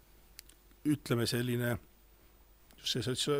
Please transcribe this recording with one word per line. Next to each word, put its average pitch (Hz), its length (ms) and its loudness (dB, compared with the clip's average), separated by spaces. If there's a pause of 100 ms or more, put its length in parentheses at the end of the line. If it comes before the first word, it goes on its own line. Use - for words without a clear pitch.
(920)
ütleme, 120 400 2
selline, 120 460 0 (1040)
just - 160 -4
see 113 100 -2
sots-, 123 320 0